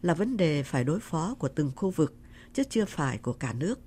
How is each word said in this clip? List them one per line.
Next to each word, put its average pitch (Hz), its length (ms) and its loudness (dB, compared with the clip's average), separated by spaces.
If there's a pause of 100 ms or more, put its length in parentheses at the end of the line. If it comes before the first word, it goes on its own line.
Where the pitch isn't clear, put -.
là 175 120 2
vấn 220 220 0
đề 151 260 4
phải 131 220 0
đối 160 160 2
phó 175 340 -2
của 147 140 -2
từng 143 280 0
khu 190 140 0
vực, 160 240 2 (400)
chứ 269 160 2
chưa 220 140 2
phải 135 340 -2
của 123 140 -4
cả 120 200 -4
nước. 165 340 -2